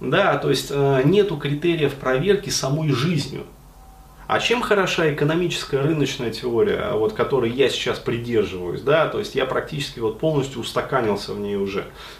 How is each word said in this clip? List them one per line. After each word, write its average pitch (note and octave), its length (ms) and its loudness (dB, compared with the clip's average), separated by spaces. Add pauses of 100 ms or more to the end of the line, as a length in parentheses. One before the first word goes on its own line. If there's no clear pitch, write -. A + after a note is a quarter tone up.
Да, D#3 380 2
то D3 120 0
есть, C3+ 220 0
а, C#3 320 4
нету G3 340 4
критериев D3 560 0
проверки C3+ 560 0
самой D3 420 0
жизнью. C#3+ 520 -2 (840)
А - 120 2
чем A#3+ 220 0
хороша F3+ 520 2
экономическая D#3 680 0
рыночная C#3 500 0
теория, G#2+ 640 0
вот, G#2+ 200 2
которой A#2+ 360 0
я B2+ 200 2
сейчас - 280 -2
придерживаюсь, G2+ 840 -2
да, D3 260 2
то - 120 -4
есть - 160 -6
я C3 100 0
практически - 540 -6
вот A2 200 -2
полностью C#3 420 0
устаканился A2 720 -2
в G2+ 60 -8
ней G2+ 160 -4
уже, G2 300 -4 (340)